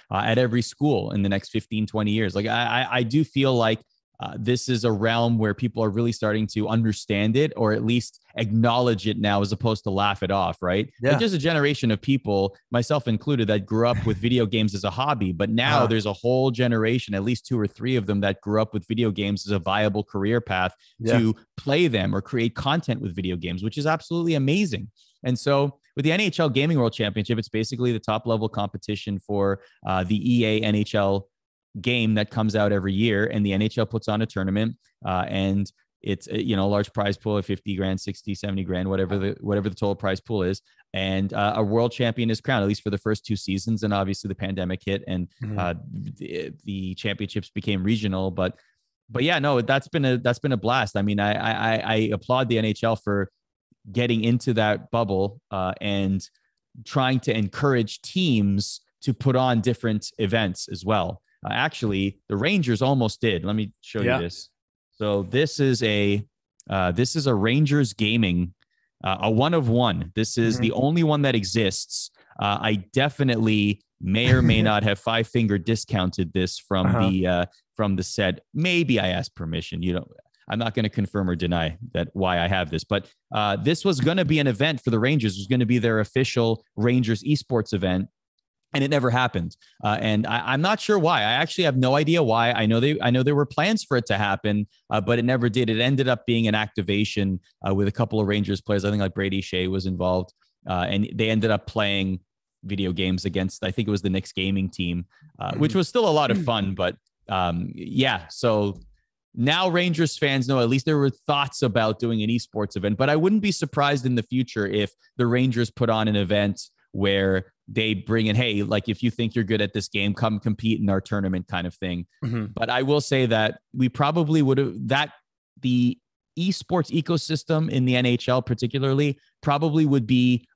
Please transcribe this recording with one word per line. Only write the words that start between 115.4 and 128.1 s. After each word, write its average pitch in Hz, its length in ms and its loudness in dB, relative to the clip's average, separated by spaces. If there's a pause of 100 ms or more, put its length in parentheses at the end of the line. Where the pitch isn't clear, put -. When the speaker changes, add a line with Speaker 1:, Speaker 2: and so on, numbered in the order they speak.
Speaker 1:
put 117 180 0
on 110 200 2
an 104 80 2
event 101 440 0 (300)
where 95 640 0 (160)
they 110 240 0
bring 110 340 0
in, 107 80 2
"Hey, 110 280 2
like, 104 240 0
if 107 160 -4
you 120 80 2
think 113 240 -4
you're 117 80 2
good 104 180 0
at 101 120 -2
this 101 160 -6
game, 101 240 -2
come 107 260 -2
compete 110 400 -2
in 101 100 0
our 95 120 2
tournament," 95 480 -4
kind 90 180 -4
of 85 80 -10
thing. 87 320 -6 (160)
Speaker 2:
Mm-hmm. 117 220 -4 (100)
Speaker 1:
But 113 140 -4
I 123 120 0
will 143 200 2
say 135 240 2
that 110 340 2 (140)
we 127 160 2
probably 156 520 2
would 135 160 4
have, 139 160 0 (140)
that 143 240 0 (500)
the 123 380 2 (400)
esports 180 500 -2
ecosystem 160 800 -2
in 131 140 2
the 127 140 2
N 123 80 2
H 123 240 2